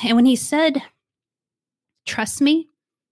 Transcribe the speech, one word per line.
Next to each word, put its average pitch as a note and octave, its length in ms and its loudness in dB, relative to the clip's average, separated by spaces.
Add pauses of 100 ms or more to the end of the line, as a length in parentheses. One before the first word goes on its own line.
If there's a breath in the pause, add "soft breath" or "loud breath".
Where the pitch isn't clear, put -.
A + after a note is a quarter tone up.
And A#3 140 0
when A#3+ 80 4
he B3+ 140 4
said, D4 440 0 (1200)
"Trust - 340 -6
me, D4+ 300 0 (420)